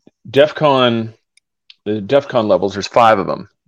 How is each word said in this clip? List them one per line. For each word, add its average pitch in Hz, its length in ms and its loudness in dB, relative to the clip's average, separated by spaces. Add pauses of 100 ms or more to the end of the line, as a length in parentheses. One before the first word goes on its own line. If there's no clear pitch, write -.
(280)
defcon, 123 840 0 (720)
the 104 160 -4
defcon 123 460 0
levels, 95 280 0
there's 98 120 -8
five 113 320 4
of 87 80 -4
them. - 220 -8 (200)